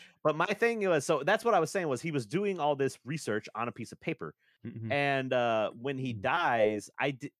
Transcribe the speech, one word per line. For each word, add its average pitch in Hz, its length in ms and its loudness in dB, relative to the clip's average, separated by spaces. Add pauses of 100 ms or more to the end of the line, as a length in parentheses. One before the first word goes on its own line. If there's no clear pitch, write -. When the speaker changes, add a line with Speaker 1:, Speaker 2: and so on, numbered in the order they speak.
(220)
Speaker 1:
But 151 140 2
my 170 100 0
thing 214 420 0
was, 156 160 4
so 151 200 2
that's 202 200 2
what 233 100 4
I 190 40 6
was 160 140 2
saying 180 160 0
was 127 120 0
he 165 120 -4
was 135 140 -2
doing 185 340 -2
all 147 160 2
this 135 280 0
research 110 520 -4
on 113 100 -4
a 120 60 -6
piece - 180 -12
of - 100 -18
paper. 87 360 -8 (280)
Speaker 2:
Mm-hmm. 113 280 -8
Speaker 1:
And, 139 400 0
uh, 117 400 2
when 131 260 -6
he 131 160 -4
Speaker 2:
Mm. 104 60 -8
Speaker 1:
dies, 120 760 2
I 139 160 0
di-, 135 280 -10